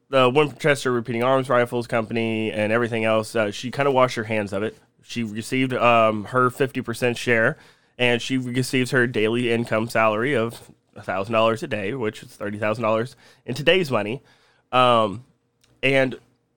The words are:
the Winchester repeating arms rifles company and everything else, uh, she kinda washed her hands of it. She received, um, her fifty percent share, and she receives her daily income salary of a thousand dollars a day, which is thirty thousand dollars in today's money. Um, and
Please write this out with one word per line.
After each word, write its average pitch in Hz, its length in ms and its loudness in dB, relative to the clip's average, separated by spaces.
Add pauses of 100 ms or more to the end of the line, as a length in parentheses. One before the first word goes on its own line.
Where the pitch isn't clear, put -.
the 131 200 4
Winchester 139 640 0
repeating 117 320 -2
arms 131 260 2
rifles 123 380 0
company 113 640 -2
and 107 220 0
everything 117 320 0
else, 110 320 0
uh, 107 140 0
she 120 200 -8
kinda 139 200 0
washed 127 260 2
her 117 80 -4
hands 107 280 -4
of 98 100 -2
it. 110 140 -6 (260)
She - 200 -8
received, 120 520 -4
um, 110 500 2
her 127 260 0
fifty 131 300 -4
percent 120 360 -2
share, 120 400 2 (420)
and 120 220 4
she 131 180 -4
receives 127 520 -2
her 123 160 4
daily 117 460 0
income 117 360 0
salary 113 460 0
of 117 360 -4 (260)
a - 60 -18
thousand 101 320 -4
dollars 113 280 4
a 165 60 -10
day, 107 260 -4
which 110 280 -6
is - 80 -20
thirty 104 280 -10
thousand 110 260 -2
dollars 110 320 0 (300)
in 123 80 -6
today's 165 360 0
money. 110 320 -2 (500)
Um, 120 520 4 (580)
and 131 340 2 (400)